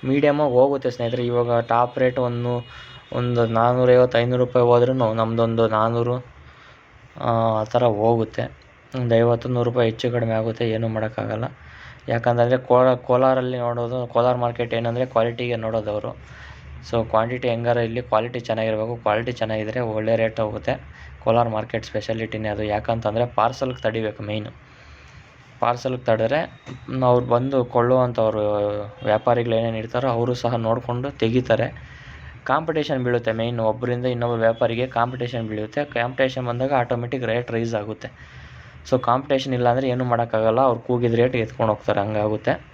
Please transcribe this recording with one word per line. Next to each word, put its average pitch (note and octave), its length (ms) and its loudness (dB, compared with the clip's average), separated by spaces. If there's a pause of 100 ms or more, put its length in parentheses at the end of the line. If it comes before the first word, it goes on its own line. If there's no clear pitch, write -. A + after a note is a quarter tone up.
ಮೀಡಿಯಮ್ಮಾಗಿ C#3+ 480 2
ಹೋಗುತ್ತೆ C3+ 400 4
ಸ್ನೇಹಿತರೆ. A#2+ 340 -2
ಇವಾಗ A#2+ 340 2
ಟಾಪ್ A#2+ 400 2
ರೇಟ್ B2+ 200 2
ಒಂದು, A#2+ 460 -2 (480)
ಒಂದು B2 340 2
ನಾನ್ನೂರೈವತ್ತು, B2 720 6
ಐನೂರು B2 280 2
ರೂಪಾಯಿ B2 200 4
ಹೋದ್ರೂ A#2+ 280 6
ನಮ್ದೊಂದು A2+ 760 2
ನಾನ್ನೂರು, A#2 500 0 (1000)
ಆ, A2+ 440 0
ಆ - 20 -2
ಥರ A#2+ 200 2
ಹೋಗುತ್ತೆ. A2+ 600 2 (520)
ಒಂದು B2 200 2
ಐವತ್ತು, A#2 340 4
ನೂರು A#2+ 220 0
ರೂಪಾಯಿ A#2+ 180 2
ಹೆಚ್ಚು A#2 220 -4
ಕಡಿಮೆ A2+ 220 -2
ಆಗುತ್ತೆ, A2+ 360 -2
ಏನೂ A2+ 180 -2
ಮಾಡೋಕ್ಕಾಗಲ್ಲ. A2 560 -4 (640)
ಯಾಕಂತಂದರೆ A#2+ 500 2
ಕೋಲ-, B2+ 380 4
ಕೋಲಾರಲ್ಲಿ B2+ 600 2
ನೋಡೋದು, A#2+ 500 -4
ಕೋಲಾರ B2 280 2
ಮಾರ್ಕೆಟ್ A#2+ 380 -2
ಏನಂದರೆ A#2 320 -2
ಕ್ವಾಲಿಟಿಗೆ A#2+ 500 -2
ನೋಡೋದು A2 360 -4
ಅವರು. - 520 -10 (480)
So, A#2 180 0
ಕ್ವಾಂಟಿಟಿ A#2+ 400 0
ಹೆಂಗಾರ A#2 280 0
ಇಲ್ಲಿ A#2 240 -2
ಕ್ವಾಲಿಟಿ A#2+ 380 -2
ಚೆನ್ನಾಗಿರ್ಬೇಕು. A2 560 -2
ಕ್ವಾಲಿಟಿ A#2 360 -2
ಚೆನ್ನಾಗಿದ್ರೆ A2 480 -4
ಒಳ್ಳೆ A2 360 0
ರೇಟ್ A2+ 240 0
ಹೋಗುತ್ತೆ. G#2+ 340 -4 (500)
ಕೋಲಾರ A#2 240 4
ಮಾರ್ಕೆಟ್ G#2+ 380 -6
ಸ್ಪೆಷಾಲಿಟಿನೇ A2 640 -6
ಅದು. G#2 140 -4
ಯಾಕಂತಂದರೆ A2+ 640 -2
ಪಾರ್ಸಲ್ಗೆ B2 560 -2
ತಡಿಬೇಕು A2 420 -4
ಮೇಯ್ನು. G#2 260 -6 (1120)
ಪಾರ್ಸಲ್ಗೆ B2 460 -2
ತಡೆದ್ರೆ A#2 540 0 (460)
ಅವ್ರು B2 200 4
ಬಂದು B2 400 2
ಕೊಳ್ಳುವಂಥವ್ರು, A#2+ 760 2 (600)
ವ್ಯಾಪಾರಿಗಳು A#2 520 2
ಏನೇನು A2+ 220 -2
ಇರ್ತಾರೋ B2 320 -4
ಅವರು A#2+ 240 0
ಸಹ A#2+ 220 -2
ನೋಡಿಕೊಂಡು A#2+ 560 -2
ತೆಗಿತಾರೆ. A#2 840 0 (500)
ಕಾಂಪಿಟೇಷನ್ D3+ 600 -2
ಬೀಳುತ್ತೆ A#2+ 280 0
ಮೇಯ್ನು, A2+ 340 -2
ಒಬ್ಬರಿಂದ A#2+ 400 -2
ಇನ್ನೊಬ್ಬ A#2+ 300 -2
ವ್ಯಾಪಾರಿಗೆ A#2 520 0
ಕಾಂಪಿಟೇಷನ್ B2 600 -4
ಬೀಳುತ್ತೆ. A2 380 -4
ಕಾಂಪಿಟೇಷನ್ B2+ 600 -2
ಬಂದಾಗ B2 280 -2
ಆಟೋಮೆಟಿಕ್ A#2+ 500 -2
ರೇಟ್ A#2+ 280 -2
ರೈಸ್ A#2 240 -2
ಆಗುತ್ತೆ. G#2+ 340 -6 (800)
So, B2+ 100 2
ಕಾಂಪಿಟೇಷನ್ C3+ 540 0
ಇಲ್ಲ B2 160 2
ಅಂದರೆ C3 200 2
ಏನೂ B2+ 160 -2
ಮಾಡೋಕ್ಕಾಗಲ್ಲ, A#2 560 2
ಅವ್ರು A#2+ 180 2
ಕೂಗಿದ A#2+ 340 0
ರೇಟ್ಗೆ B2 260 2
ಎತ್ಕೊಂಡು A2 340 0
ಹೋಗ್ತಾರೆ, G#2 260 -2
ಹಂಗಾಗುತ್ತೆ. G#2+ 760 -2